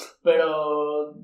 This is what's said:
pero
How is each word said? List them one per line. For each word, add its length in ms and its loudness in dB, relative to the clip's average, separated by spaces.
pero 1000 0